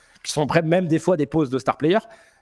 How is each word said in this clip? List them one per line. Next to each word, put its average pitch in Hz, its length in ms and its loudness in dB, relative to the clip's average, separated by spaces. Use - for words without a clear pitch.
qui - 100 -10
sont 151 100 -2
après 156 200 2
même 170 260 0
des 156 100 2
fois 185 180 0
des 147 100 0
poses 156 240 0
de 131 80 -2
star - 200 -2
player. 170 200 2